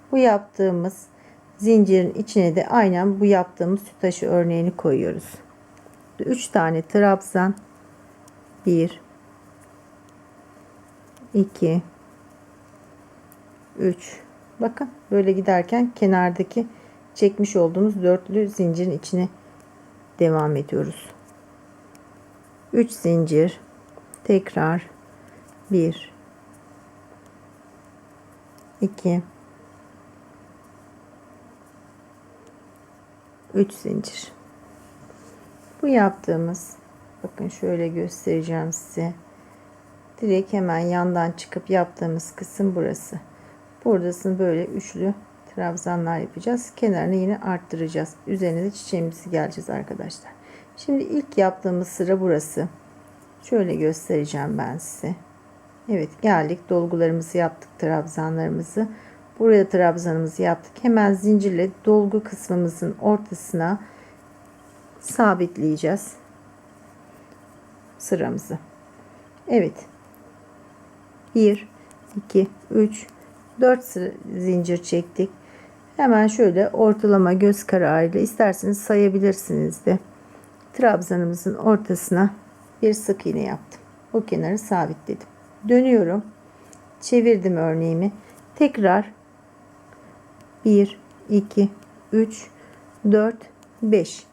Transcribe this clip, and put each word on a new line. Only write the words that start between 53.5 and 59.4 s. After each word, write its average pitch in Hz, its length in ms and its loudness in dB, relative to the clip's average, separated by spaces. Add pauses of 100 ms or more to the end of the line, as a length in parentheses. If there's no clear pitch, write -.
göstereceğim 151 840 -4
ben 131 200 -8
size. - 360 -10 (720)
Evet, 175 200 -2 (140)
geldik. 175 480 0
Dolgularımızı 170 680 0
yaptık, 165 400 -4
trabzanlarımızı. 160 1080 -4 (500)
Buraya 214 300 6